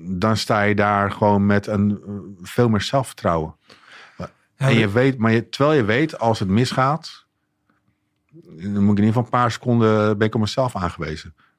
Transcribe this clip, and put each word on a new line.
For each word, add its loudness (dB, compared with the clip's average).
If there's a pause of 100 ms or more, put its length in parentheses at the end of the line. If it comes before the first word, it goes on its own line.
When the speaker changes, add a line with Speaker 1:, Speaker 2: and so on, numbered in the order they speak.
(180)
Speaker 1:
dan 0
sta 0
je 2
daar 0
gewoon 2
met 2
een, 0
eh, -12 (300)
veel 0
meer 0
zelfvertrouwen. -4 (640)
Speaker 2:
Ja, -14 (260)
Speaker 1:
En 0
je 4
Speaker 2:
maar -2
Speaker 1:
weet, 2
maar 2
je, 0
terwijl 2
je 2
weet, 0
als 0
het -4
misgaat, -2 (1080)
dan -6
moet 4
ik -
in 2
ieder -
geval 2
een -8
paar 0
seconden, 2
ben 2
ik -2
op -2
mezelf -2
aangewezen. -8 (240)